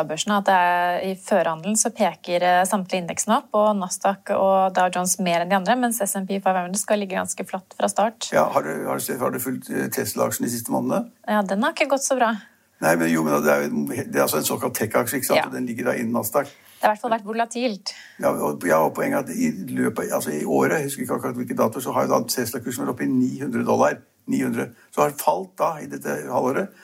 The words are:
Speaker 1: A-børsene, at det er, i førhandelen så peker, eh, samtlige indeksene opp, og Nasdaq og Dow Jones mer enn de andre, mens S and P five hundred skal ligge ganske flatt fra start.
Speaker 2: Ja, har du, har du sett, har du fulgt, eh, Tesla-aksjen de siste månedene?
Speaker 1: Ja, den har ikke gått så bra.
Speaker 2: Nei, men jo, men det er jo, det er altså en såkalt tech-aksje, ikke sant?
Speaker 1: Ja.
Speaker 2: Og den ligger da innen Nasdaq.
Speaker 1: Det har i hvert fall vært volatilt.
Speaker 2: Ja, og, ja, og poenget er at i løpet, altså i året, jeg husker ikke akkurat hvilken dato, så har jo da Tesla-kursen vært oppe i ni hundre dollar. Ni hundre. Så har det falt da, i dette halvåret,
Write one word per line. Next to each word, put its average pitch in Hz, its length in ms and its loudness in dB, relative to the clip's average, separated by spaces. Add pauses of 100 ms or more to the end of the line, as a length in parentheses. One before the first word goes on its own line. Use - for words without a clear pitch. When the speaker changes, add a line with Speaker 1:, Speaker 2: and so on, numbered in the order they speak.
Speaker 1:
A-børsene, 156 400 0
at 196 80 -2
det 196 80 8
er, 175 400 4 (140)
i - 100 0
førhandelen 170 560 0
så 220 160 0
peker, 175 480 0
eh, 180 280 6
samtlige 185 340 -2
indeksene 170 400 0
opp, - 100 -16
og 214 240 4
Nasdaq 190 560 -2
og 190 440 4
Dow 185 180 4
Jones 185 260 0
mer 170 240 2
enn 180 80 -2
de 196 60 6
andre, 196 180 2
mens 240 240 0
S 196 160 -2
and 190 120 -4
P 196 120 -2
five 190 160 2
hundred 180 240 -4
skal 208 220 0
ligge 190 160 -4
ganske 185 300 -4
flatt - 280 -10
fra 202 160 0
start. - 400 -2
Speaker 2:
Ja, 156 160 6
har 143 160 2
du, 156 80 -4 (160)
har 135 80 -2
du 131 80 -4
sett, - 160 -4
har 131 160 -2
du 127 80 -4
fulgt, 131 240 -6
eh, - 240 -2
Tesla-aksjen 120 560 -2
de 120 80 -4
siste 117 160 -6
månedene? 135 400 -2 (160)
Speaker 1:
Ja, 214 160 2
den 196 240 0
har 330 80 -4
ikke 285 160 2
gått 269 160 0
så 277 80 0
bra. 233 160 2 (520)
Speaker 2:
Nei, 156 160 4
men 82 120 2
jo, 80 120 2
men 73 200 2
det 73 80 4
er 71 140 2
jo, 73 260 -2
det - 240 -4
er 139 80 4
altså 147 160 0
en - 80 -2
såkalt 127 320 -2
tech-aksje, 123 400 0
ikke 123 140 0
sant? - 80 4
Speaker 1:
Ja. - 60 -2
Speaker 2:
Og 127 80 -8
den 127 120 -2
ligger 120 240 -2
da - 80 -2
innen 120 160 -2
Nasdaq. 135 320 0
Speaker 1:
Det - 360 -8
har 208 60 6
i 214 60 2
hvert - 80 -8
fall 226 100 0
vært 214 140 -4
volatilt. 233 640 -2 (280)
Speaker 2:
Ja, - 120 2
og, 73 360 -2
ja, 80 160 6
og 73 120 0
poenget 73 240 0
er - 80 -6
at - 80 -8
i - 160 2 (240)
løpet, 123 360 -2
altså - 200 -2
i 151 120 -2
året, 139 360 2
jeg 139 100 -4
husker 131 140 -6
ikke 123 160 -4
akkurat 123 180 -6
hvilken 123 220 -4
dato, 117 200 0
så 127 160 -4
har 131 120 2
jo 135 80 4
da 123 120 0
Tesla-kursen 127 560 -4
vært 135 120 -2
oppe 143 100 -4
i 139 60 0
ni 127 280 2
hundre 120 240 -2
dollar. 123 380 2 (220)
Ni 135 160 -2
hundre. 123 300 -4 (180)
Så - 140 -2
har 147 100 2
det 147 80 -10
falt 185 300 -2 (100)
da, 160 140 0 (100)
i - 40 -10
dette 143 200 -10 (240)
halvåret, 131 380 0 (140)